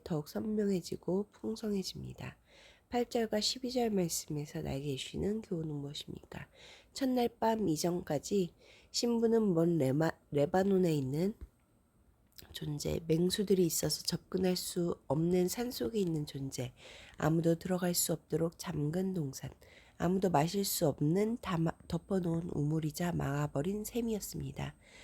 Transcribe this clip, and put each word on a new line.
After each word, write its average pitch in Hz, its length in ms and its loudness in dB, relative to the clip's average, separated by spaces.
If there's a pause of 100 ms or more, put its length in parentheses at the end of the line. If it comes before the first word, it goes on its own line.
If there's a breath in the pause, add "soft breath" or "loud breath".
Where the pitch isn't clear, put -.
더욱 151 240 -4
선명해지고 208 1040 -2
풍성해집니다. 185 1080 -6 (500 loud breath)
팔 240 180 -2
절과 220 340 0
십이 247 320 -2
절 240 180 2
말씀에서 160 720 -2
나에게 139 320 -4
주시는 175 480 -4
교훈은 160 320 -4
무엇입니까? - 720 -10 (480 loud breath)
첫날 254 340 2
밤 220 400 2
이전까지 175 840 0 (380 loud breath)
신부는 226 600 4
먼 170 220 4
레마-, 147 360 4 (180)
레바논에 185 640 4
있는 147 400 0 (1200)
존재, 151 560 -4
맹수들이 185 580 4
있어서 - 360 -2
접근할 185 520 0
수 175 420 -2 (120)
없는 175 400 4
산속에 240 500 -4
있는 160 280 0
존재, 135 460 -6 (440 loud breath)
아무도 165 400 4
들어갈 180 380 -2
수 - 180 0
없도록 165 440 -2
잠근 165 560 -2
동산, 139 380 -4 (480 loud breath)
아무도 185 320 2
마실 170 340 2
수 - 220 0
없는 185 540 2
담아-, 165 320 0 (160)
덮어놓은 175 640 -2
우물이자 156 580 0
막아버린 147 720 -2
샘이었습니다. 156 920 -6 (320 loud breath)